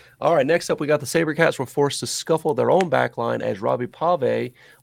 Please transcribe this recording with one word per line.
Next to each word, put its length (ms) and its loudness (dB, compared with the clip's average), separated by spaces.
All 140 2
right, 100 4
next 240 0
up, 100 -2
we 80 -4
got 120 2
the 60 -10
SaberCats 520 0
were 80 -4
forced 360 0
to 60 -6
scuffle 460 -2
their 160 2
own 200 4
back 280 0
line 240 -2
as 200 -4
Robbie 260 -2
Pave 640 -2